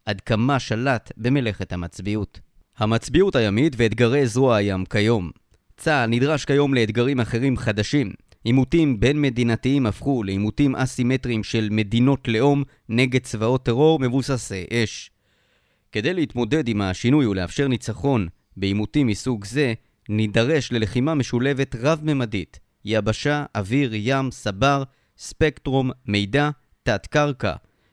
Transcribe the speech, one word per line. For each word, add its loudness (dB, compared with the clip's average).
עד -4
כמה 0
שלט -4
במלאכת -2
המצביעות. -6
המצביעות 0
הימית 2
ואתגרי 2
זרוע 4
הים 0
כיום. 0
צה"ל 0
נדרש 0
כיום 2
לאתגרים 2
אחרים 0
חדשים, -2
עימותים 2
בין 2
מדינתיים 0
הפכו -2
לעימותים 0
אסימטריים -2
של -2
מדינות 2
לאום 2
נגד 2
צבאות -2
טרור 2
מבוססי -2
אש. -4
כדי -2
להתמודד -2
עם 0
השינוי 2
ולאפשר -2
ניצחון -2
בעימותים 0
מסוג -4
זה, -2
נידרש 0
ללחימה 0
משולבת -2
רב-ממדית, -2
יבשה, 0
אוויר, -2
ים, -2
סבר, -2
ספקטרום, -2
מידע, 0
תת-קרקע, -2